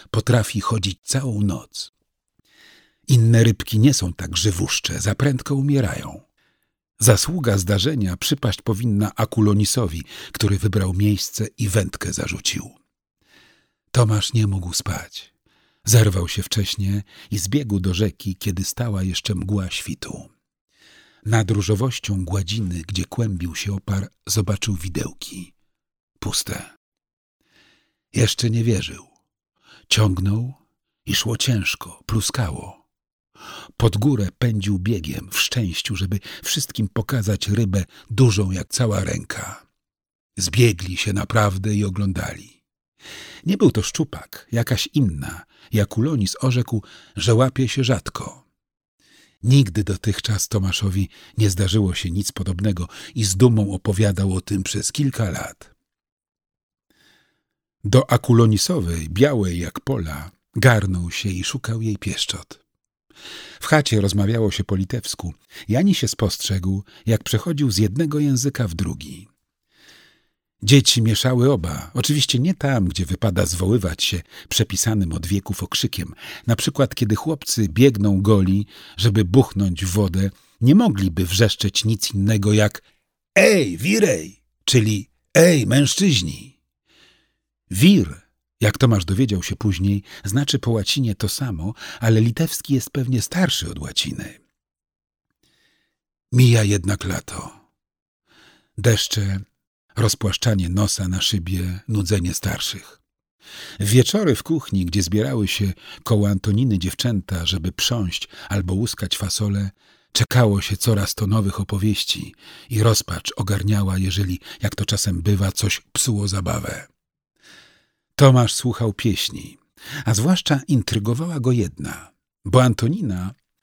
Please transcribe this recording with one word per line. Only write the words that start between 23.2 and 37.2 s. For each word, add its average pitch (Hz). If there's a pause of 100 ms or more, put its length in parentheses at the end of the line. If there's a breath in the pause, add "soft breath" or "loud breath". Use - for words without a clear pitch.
się 101
opar, 95 (160)
zobaczył 101
widełki. 90 (640)
Puste. - (1500 soft breath)
Jeszcze -
nie 113
wierzył. - (800 soft breath)
Ciągnął 104 (520)
i 98
szło 113
ciężko, -
pluskało. - (880 loud breath)
Pod 117
górę 107 (100)
pędził 104
biegiem, 87
w -
szczęściu, 101
żeby 95 (220 loud breath)
wszystkim -
pokazać 107